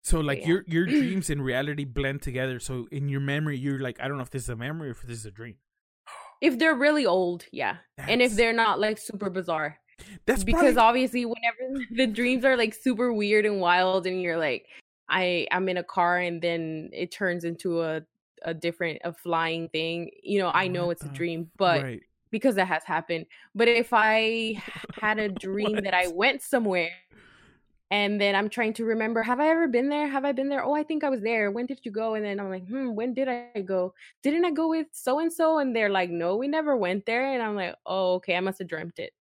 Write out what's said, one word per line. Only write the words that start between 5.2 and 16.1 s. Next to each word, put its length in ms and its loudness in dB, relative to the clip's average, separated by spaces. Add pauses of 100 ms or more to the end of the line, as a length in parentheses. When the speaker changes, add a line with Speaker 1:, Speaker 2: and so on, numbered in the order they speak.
Speaker 1:
a 40 -12
dream." 280 -16 (840)
Speaker 2:
If 180 2
they're 160 4
really 320 4
old, 460 0
yeah. 260 -4 (280)
And 160 4
if 100 4
Speaker 1:
That's 40 -2
Speaker 2:
they're 160 4
not, 280 2
like, 180 0
super 320 -8
bizarre. 480 -4 (480)
Speaker 1:
That's 180 2
Speaker 2:
Because 320 6
Speaker 1:
probably 0 -
Speaker 2:
obviously 500 4
whenever 600 -4
<laughs> 40 -20
the 160 4
dreams 380 0
are, 120 6
like, 180 0
super 380 0
weird 340 2
and 140 0
wild 460 4
and 160 -2
you're 160 -2
like, 300 -2 (400)
"I, 440 0
I'm 160 0
in 100 -2
a 60 -4
car," 340 2